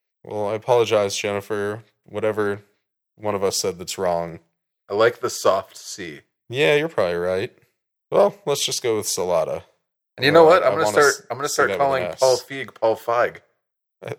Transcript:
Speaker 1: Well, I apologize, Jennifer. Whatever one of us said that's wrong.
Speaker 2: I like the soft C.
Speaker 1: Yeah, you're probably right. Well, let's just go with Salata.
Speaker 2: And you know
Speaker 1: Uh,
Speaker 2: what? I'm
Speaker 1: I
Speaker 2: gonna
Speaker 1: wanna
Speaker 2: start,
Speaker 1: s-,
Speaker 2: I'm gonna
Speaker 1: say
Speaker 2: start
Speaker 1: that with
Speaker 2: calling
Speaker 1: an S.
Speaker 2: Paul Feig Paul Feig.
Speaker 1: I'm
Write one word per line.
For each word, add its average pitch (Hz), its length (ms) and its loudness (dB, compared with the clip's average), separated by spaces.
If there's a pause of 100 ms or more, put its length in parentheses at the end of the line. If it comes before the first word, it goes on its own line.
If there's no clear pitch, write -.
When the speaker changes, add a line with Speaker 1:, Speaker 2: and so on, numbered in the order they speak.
(240)
Speaker 1:
Well, 107 240 -6
I 107 60 -4
apologize, 107 640 2
Jennifer. 104 680 -6 (220)
Whatever 104 560 -2 (560)
one 104 180 -4
of 98 80 -4
us 95 160 0
said 92 200 -4
that's 87 200 -12
wrong. 85 420 -2 (500)
Speaker 2:
I 101 40 -4
like 113 260 2
the 117 100 -4
soft - 480 -2
C. 80 420 -16 (300)
Speaker 1:
Yeah, 147 260 2
you're 151 140 -2
probably 90 260 -2
right. 92 360 -4 (580)
Well, 196 340 2
let's 143 220 -2
just - 160 -6
go 113 160 0
with 101 80 -6
Salata. 82 560 -2 (560)
Speaker 2:
And 123 80 0
you 143 60 4
know 165 120 8
Speaker 1:
Uh, - 60 8
Speaker 2:
what? 175 120 6
I'm 131 60 2
Speaker 1:
I - 40 4
Speaker 2:
gonna 101 120 -2
Speaker 1:
wanna - 80 0
Speaker 2:
start, 151 220 4
Speaker 1:
s-, - 160 -14
Speaker 2:
I'm 120 80 -8
gonna 143 100 -6
Speaker 1:
say - 60 -8
Speaker 2:
start 135 160 2
Speaker 1:
that - 40 -2
with - 60 -2
Speaker 2:
calling 135 240 0
Speaker 1:
an 87 80 -6
S. 82 80 -16
Speaker 2:
Paul 131 160 4
Feig 131 380 -12
Paul 110 220 0
Feig. 117 400 -2 (680)
Speaker 1:
I'm - 140 -10